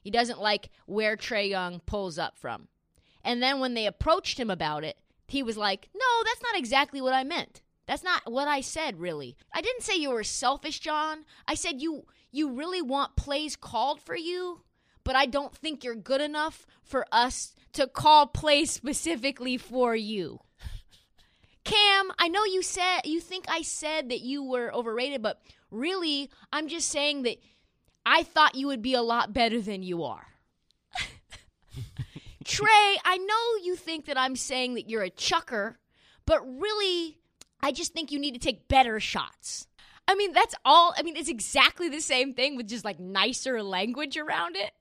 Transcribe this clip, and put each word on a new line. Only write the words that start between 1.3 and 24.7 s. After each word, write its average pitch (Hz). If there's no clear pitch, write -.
Young 180
pulls 190
up 165
from. -
And 240
then 269
when 254
they 220
approached 311
him 226
about 151
it, -
he 269
was 220
like, 208
"No, 466
that's 466
not 480
exactly 277
what 254
I 262
meant. 294
That's 285
not 349
what 269
I 285
said, 277
really. 147
I -
didn't 480
say 403
you 285
were 226
selfish, 277
John. 311
I 311
said 311
you, 311
you 294
really 339
want 277
plays 285
called 262
for -
you, 349
but 254
I 277
don't -
think 311
you're 240
good 262
enough 302
for -
us 247
to 285
call 302
plays 302
specifically 254
for 240
you." 208
Cam, 392
I 339
know 381
you 370
said, 359
you 320
think 370
I 330
said 302
that 247
you 277
were 247